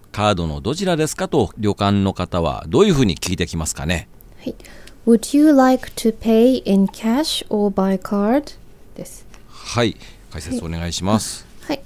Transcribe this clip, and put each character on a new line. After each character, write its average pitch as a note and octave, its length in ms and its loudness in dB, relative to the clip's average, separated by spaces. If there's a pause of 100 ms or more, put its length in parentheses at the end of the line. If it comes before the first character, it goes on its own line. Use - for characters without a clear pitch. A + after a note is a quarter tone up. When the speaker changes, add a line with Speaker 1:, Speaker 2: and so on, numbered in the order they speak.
(120)
Speaker 1:
カ G#2 200 2
ー F#2+ 40 2
ド E2+ 120 -2
の D2 120 -6
ど A#2+ 160 -4
ち G3 80 -6
ら F3 140 0
で D#3 100 0
す - 80 -10
か - 140 -6
と B2+ 280 2
旅 G#2 160 0
館 G2+ 300 2
の F#2+ 100 0
方 F2+ 280 -4
は C#2 260 -4
ど G2 120 2
う G#3 60 6
い G#3+ 40 4
う F3 40 4
ふ C3+ 100 2
う - 20 2
に E2 100 0
聞 F2+ 200 -6
い - 20 -2
て F2+ 100 -4
き - 80 -10
ま D#2+ 100 -4
す - 100 -8
か C#2+ 100 -8
ね？ E2+ 240 -4 (300)
Speaker 2:
は B3+ 100 -12
い。 - 60 -10 (520)
Would A#3 300 4
you D4+ 180 6
like C4 360 4
to A3+ 220 -2
pay A3+ 520 2
in G3 220 2
cash B3 600 -4
or G#3 260 0
by F#3+ 240 0
card？ G#3+ 600 -2 (400)
で - 80 -14
す。 - 200 -20 (220)
Speaker 1:
は - 380 -4
い。 F#2 100 -2 (360)
解 D#2+ 100 -12
説 F2+ 240 -8
お - 20 -8
願 E2+ 180 -6
い E2+ 60 -4
し E2+ 140 -6
ま G#2+ 160 2
す。 - 240 -10 (160)
Speaker 2:
は D4+ 120 -6
い。 - 40 -4
は - 40 -20
い。 - 40 -20